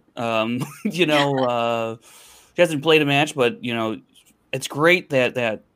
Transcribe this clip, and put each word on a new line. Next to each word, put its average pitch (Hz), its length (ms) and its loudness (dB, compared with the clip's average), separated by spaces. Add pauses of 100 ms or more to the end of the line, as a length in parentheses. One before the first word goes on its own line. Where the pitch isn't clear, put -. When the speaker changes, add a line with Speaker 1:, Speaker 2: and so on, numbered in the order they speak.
(160)
Speaker 1:
Um, 117 440 -2
<laughs> - 260 -10
you 175 200 -2
know, 143 320 2
Speaker 2:
<laughs> 131 80 0
Speaker 1:
uh, 117 520 -2 (580)
she 175 60 0
hasn't 160 220 2
played 156 180 4
a 147 40 0
match, 143 300 0
but, 120 280 0
you 120 120 -4
know, 110 240 -4 (540)
it's 135 140 -8
great 165 420 2
that, 123 260 0
that 117 280 -4 (120)